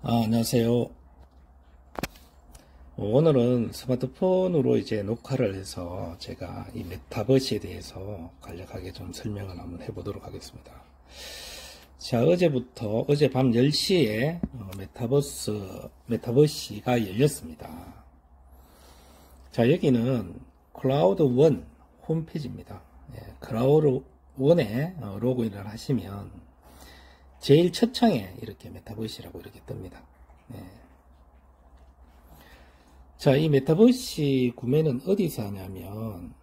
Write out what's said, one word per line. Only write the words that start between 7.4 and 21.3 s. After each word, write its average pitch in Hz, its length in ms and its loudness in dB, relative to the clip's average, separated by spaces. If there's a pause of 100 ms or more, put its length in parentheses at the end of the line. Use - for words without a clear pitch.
대해서 92 720 -12 (100)
간략하게 90 520 -14
좀 90 200 -12
설명을 98 460 -10
한번 87 240 -14
해보도록 98 420 -10
하겠습니다. - 460 -16 (1300)
자, 120 260 0
어제부터, 135 840 0
어제 147 200 4
밤 127 240 2
열 131 200 4
시에, 151 680 2 (140)
어, 101 260 -14
메타버스, 107 1080 -4 (180)
메타버스가 123 960 2
열렸습니다. - 1040 -4 (1500)
자, 120 180 4
여기는 123 680 2 (340)
클라우드 165 500 2
원 131 440 4 (400)